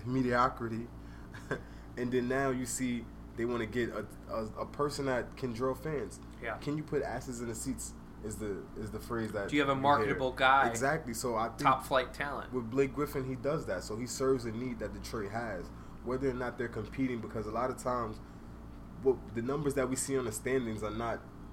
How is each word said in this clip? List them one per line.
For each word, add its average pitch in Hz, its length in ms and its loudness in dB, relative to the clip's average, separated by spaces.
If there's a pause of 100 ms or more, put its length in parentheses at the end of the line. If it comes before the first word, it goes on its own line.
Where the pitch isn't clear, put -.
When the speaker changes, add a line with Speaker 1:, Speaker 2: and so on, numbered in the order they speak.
Speaker 1:
mediocrity, 123 800 4 (640)
<laughs> - 480 -8
and 123 160 0
then 123 160 4
now 135 220 4
you 123 160 0
see 120 380 0 (320)
they 117 80 0
wanna 117 220 2
get 113 240 0
a, 104 160 -4 (260)
a, 113 120 0 (160)
a 110 60 -2
person 143 400 0
that 123 300 0
can 123 160 -2
draw 127 220 0
fans. 127 460 -4 (220)
Speaker 2:
Yeah. 110 160 -4
Speaker 1:
Can 143 180 -2
you 151 60 -2
put 147 200 0
asses 120 380 -4
in 117 80 -4
the 113 60 -4
seats? - 380 -4 (320)
Is 107 120 -4
the, 104 200 -2 (200)
is 107 140 -6
the 107 80 -6
phrase 113 340 -2
that 101 160 0
Speaker 2:
Do 143 80 2
you 147 60 8
have 139 60 4
a 139 40 4
Speaker 1:
you 135 40 4
hear. 131 60 0
Speaker 2:
marketable 139 500 6
guy? 135 360 8
Speaker 1:
Exactly. 123 440 2
So 117 240 0
I 117 120 2
think 113 120 -8
Speaker 2:
Top 135 240 6
flight 127 300 2
talent. 135 380 -4
Speaker 1:
with 120 180 -2
Blake 135 240 4
Griffin, 143 300 0
he 131 120 -4
does 131 300 0
that. 90 180 -2
So 107 120 -4
he 123 100 -4
serves 131 400 2
a 110 60 -2
need 120 260 -4
that 101 160 -4
Detroit 101 360 -4
has, 104 360 -4 (360)
whether 131 280 2
or 123 40 -2
not 123 220 -2
they're 120 100 0
competing, 117 540 -2
because 107 260 -4
a 104 40 -6
lot 120 200 0
of 120 100 -4
times, 120 380 -2 (840)
what 127 140 6 (180)
the 113 80 0
numbers 139 320 2
that 127 140 4
we 127 80 0
see 135 200 0
on 127 80 2
the 110 80 -2
standings 117 500 0
are 107 80 -2
not 113 300 -2 (320)